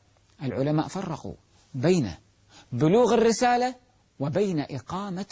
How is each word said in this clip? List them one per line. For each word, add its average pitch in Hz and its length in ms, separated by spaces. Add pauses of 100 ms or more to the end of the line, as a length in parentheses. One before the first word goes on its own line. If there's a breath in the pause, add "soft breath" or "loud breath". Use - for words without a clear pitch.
(420)
العلماء 139 460
فرقوا 165 460 (400)
بين 143 360 (600 loud breath)
بلوغ 190 420
الرسالة 240 600 (460)
وبين 160 400
إقامة 185 720